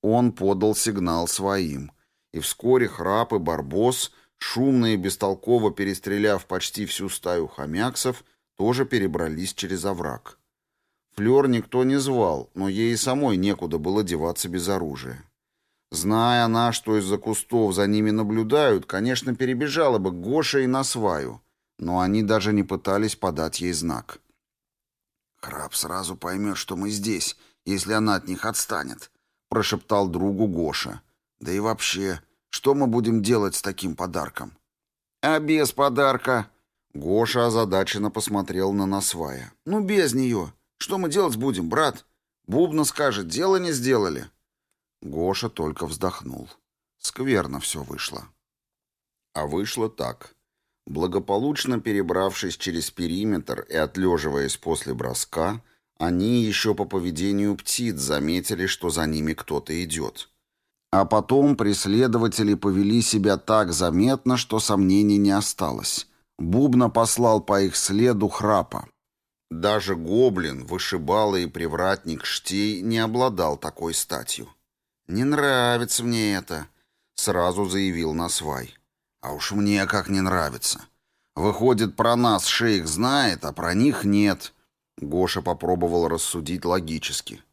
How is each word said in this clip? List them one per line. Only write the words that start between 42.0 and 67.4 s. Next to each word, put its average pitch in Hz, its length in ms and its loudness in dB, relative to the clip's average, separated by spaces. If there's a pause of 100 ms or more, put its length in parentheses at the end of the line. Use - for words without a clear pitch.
Бубна 156 360 2
скажет, 110 440 -2
дело 180 300 0
не 175 140 -2
сделали». 113 560 0 (720)
Гоша 87 480 -2
только 78 360 -6
вздохнул. 76 640 -8 (480)
Скверно 90 640 -4
все 73 240 -8
вышло. - 440 -10 (1040)
А 76 120 -4
вышло 104 440 -2
так. - 460 -8 (500)
Благополучно 101 920 0
перебравшись 95 800 0
через 82 340 -4
периметр 87 800 -2
и 78 60 -6
отлеживаясь 76 840 0
после 76 360 -4
броска, 80 680 -4 (380)
они 95 440 2
еще 107 320 0
по 98 100 -2
поведению 98 680 0
птиц 113 420 -4
заметили, 80 680 -2
что 87 240 -2
за 80 160 -2
ними 78 280 -2
кто-то 76 400 -6 (100)
идет. 78 460 -8 (600)
А 95 140 6
потом 131 500 4
преследователи 107 1000 2
повели 101 460 4
себя 101 360 4
так 104 360 2
заметно, 101 640 2
что 113 220 -2
сомнений 101 580 4
не 101 140 4
осталось. 82 760 -2 (320)
Бубна 123 500 4
послал 113 520 4